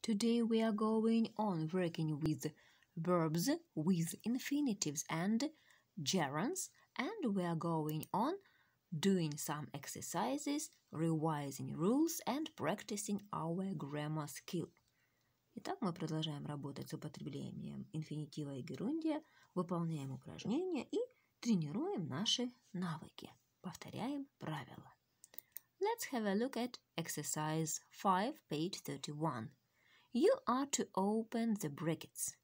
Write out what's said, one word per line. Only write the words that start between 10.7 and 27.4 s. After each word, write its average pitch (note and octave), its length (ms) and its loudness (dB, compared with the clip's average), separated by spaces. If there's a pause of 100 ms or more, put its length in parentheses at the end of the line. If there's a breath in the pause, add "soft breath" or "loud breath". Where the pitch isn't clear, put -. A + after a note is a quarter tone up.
revising D3 840 0
rules C4 520 2
and D4+ 280 -2
practicing G3+ 680 -2 (100)
our E3+ 400 -2
grammar D3 540 -2
skill. - 420 -6 (840)
Итак, - 260 -6
мы F3+ 120 0
продолжаем D#3 520 -2
работать C#3 440 -6
с - 40 -6
употреблением C#3+ 1000 -8
инфинитива D3+ 600 -6
и C3 80 -6
герундия, D4 640 -2 (320 soft breath)
выполняем E3 560 -2
упражнения C4 800 -2
и - 80 0 (400 soft breath)
тренируем G#3+ 680 2
наши A3+ 440 0 (220)
навыки. F3 580 -6 (320)
Повторяем B3+ 640 -6 (100)
правила. - 640 -10 (800 loud breath)
Let's A4+ 300 0
have A3 160 0
a G3 80 2
look A#3+ 220 0
at B3 200 -4 (180)
exercise D#3 920 0